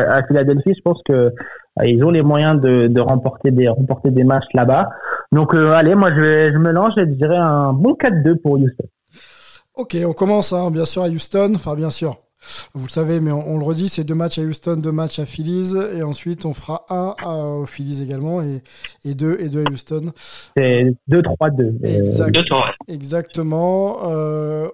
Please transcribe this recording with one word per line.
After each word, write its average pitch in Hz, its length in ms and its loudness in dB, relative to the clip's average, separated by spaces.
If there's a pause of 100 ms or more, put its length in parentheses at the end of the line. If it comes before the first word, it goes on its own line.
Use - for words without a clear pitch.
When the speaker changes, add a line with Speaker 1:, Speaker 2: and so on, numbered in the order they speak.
(160)
Speaker 1:
à 127 100 0
Philadelphie, 143 500 2
je - 60 -20
pense 175 220 0
que, 143 80 0
euh, 123 180 4 (540)
ils 120 200 4
ont 170 60 4
les 160 120 4
moyens 147 380 4
de, 127 280 4
de 120 120 4
remporter 131 520 0
des, 123 160 4
remporter 131 420 0
des 127 140 4
matchs 135 300 2
là-bas. 131 340 4 (420)
Donc, 151 240 4
euh, 156 180 6
allez, 165 220 6
moi, 196 180 6
je 151 80 2
vais, 156 320 4
je 151 60 2
me 165 140 4
lance, 196 240 2
je 196 80 4
dirais 147 320 0
un 147 360 2
bon 185 220 2
quatre 180 300 0
deux 170 100 4
pour 151 200 0
Houston. 131 320 0 (880)
Speaker 2:
Ok, 240 280 -6
on 165 100 0
commence, 202 380 0
hein, 180 200 -2
bien 160 120 -2
sûr, 180 200 -2
à - 20 0
Houston. 196 480 -2
Enfin, 151 220 -6
bien 156 140 -4
sûr. 147 260 -6 (580)
Vous 131 120 -10
le - 40 -14
savez, 160 300 -2
mais 156 100 0
on, 147 160 -2
on 156 140 -4
le 143 40 -4
redit, 165 240 -2
c'est 160 140 -4
deux 160 140 -4
matchs 165 240 -4
à - 20 -4
Houston, 156 400 -6
deux 156 80 -6
matchs 156 300 -4
à 143 60 -8
Phillies, 180 480 -6 (220)
et 165 60 -6
ensuite 165 420 -8
on 151 80 -6
fera - 380 -10
un 185 240 -6 (100)
à, 175 80 -8 (280)
aux 139 60 -8
Phillies 139 360 -10
également, 147 400 -6
et, 135 200 -8 (420)
et 139 100 -6
deux, 156 260 -2
et 160 80 -6
deux 147 160 -4
à 147 60 -2
Houston. 156 400 -8 (460)
Speaker 1:
C'est 127 360 4 (140)
deux 165 160 4
trois 156 280 -2
deux. 127 220 0 (120)
Euh, 107 160 0
Speaker 2:
Exact. 104 340 0
Speaker 3:
Deux 170 80 2
trois, 135 240 0
ouais. 127 280 -10
Speaker 2:
Exactement. 165 1040 -4 (120)
Euh, 156 640 -4